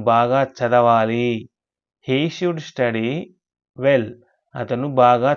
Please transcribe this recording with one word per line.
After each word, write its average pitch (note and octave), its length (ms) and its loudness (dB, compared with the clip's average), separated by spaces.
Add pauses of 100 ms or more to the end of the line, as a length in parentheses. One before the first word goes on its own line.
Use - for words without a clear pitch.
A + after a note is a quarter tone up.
(140)
బాగా A#2+ 280 2 (160)
చదవాలి. A#2 720 2 (800)
He C3 120 0 (180)
should E3+ 220 -4 (100)
study A#2 420 -2 (760)
well. C3 220 2 (480)
అతను B2 320 -6 (120)
బాగా B2 380 4